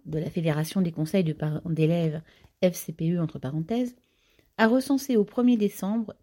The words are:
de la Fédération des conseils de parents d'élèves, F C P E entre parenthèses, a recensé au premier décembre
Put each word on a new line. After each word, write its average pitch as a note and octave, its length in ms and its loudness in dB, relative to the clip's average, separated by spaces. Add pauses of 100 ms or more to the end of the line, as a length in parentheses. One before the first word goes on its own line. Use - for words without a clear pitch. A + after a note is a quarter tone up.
de D#3 120 -4
la D#3+ 120 -4
Fédération D#3+ 500 -2
des E3+ 120 0
conseils E3 320 0
de D#3 100 -2
parents D3+ 340 -4
d'élèves, D#3+ 540 0 (420)
F F3+ 80 4
C E3 220 -10
P E3 180 0
E F3 80 0
entre D#3+ 180 -4
parenthèses, D#3+ 580 -4 (600)
a A3+ 100 4
recensé C4 520 2
au G3+ 60 4
premier B3 340 2
décembre G#3 640 -2